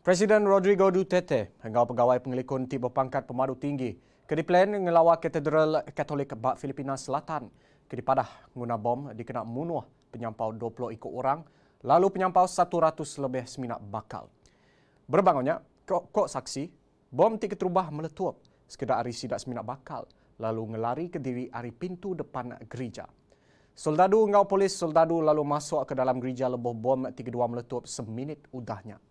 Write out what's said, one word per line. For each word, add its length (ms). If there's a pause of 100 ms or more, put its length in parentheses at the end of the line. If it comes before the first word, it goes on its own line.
Presiden 480
Rodrigo 400
Duterte, 720
hingga 240
pegawai 320
pengelakon 480
tiba 240
pangkat 400
pemadu 240
tinggi, 480 (240)
kediplan 480
ngelawa 480
Katedral 720
Katolik 400
Bak 240
Filipina 400
Selatan, 560 (400)
kedipadah 320 (320)
guna 240
bom 320
dikena 320
munuh 400 (240)
penyampau 480
dua 160
puluh 240
ikut 160
orang, 320 (400)
lalu 240
penyampau 400
satu 320
ratus 400
lebih 240
seminak 400
bakal. 480 (720)
Berbangunnya, 560 (240)
kok, 240
kok 240
saksi, 400 (400)
bom 240
ti 160
keterubah 400
meletup, 480 (240)
sekedar 320
ari 160
sidak 320
seminak 240
bakal, 400 (320)
lalu 320
ngelari 400
ke 80
diri 320
ari 160
pintu 480
depan 480
gereja. 400 (720)
Soldadu 480
ngau 160
polis 320
soldadu 480
lalu 240
masuk 400
ke 80
dalam 240
gereja 320
leboh 240
bom 400
ti 80
kedua 240
meletup 400
seminit 640
udahnya. 480 (120)